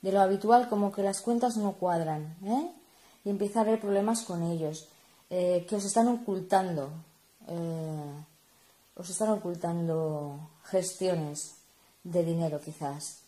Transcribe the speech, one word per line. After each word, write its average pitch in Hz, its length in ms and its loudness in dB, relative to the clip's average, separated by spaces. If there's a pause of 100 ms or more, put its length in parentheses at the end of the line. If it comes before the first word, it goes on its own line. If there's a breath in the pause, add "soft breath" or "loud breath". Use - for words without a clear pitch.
de 190 100 0
lo 196 80 6
habitual, 208 480 6
como 202 220 2
que 202 120 -2
las 196 180 0
cuentas 233 360 2
no 202 180 0
cuadran, 160 680 -2
¿eh? 269 280 -2 (520 soft breath)
Y 202 60 -2
empieza 202 300 0
a - 20 6
haber 220 180 4
problemas 208 420 2
con 170 200 -4
ellos, 160 460 -4 (400 soft breath)
eh, 180 400 2
que 214 80 -2
os 202 80 -2
están 226 240 4
ocultando, 190 840 0 (560)
eh, 156 800 -6 (720 soft breath)
os 180 120 -12
están 214 220 0
ocultando 160 1200 -2 (140)
gestiones 175 920 -2 (480 soft breath)
de 175 220 0
dinero 165 360 0
quizás. 151 680 -10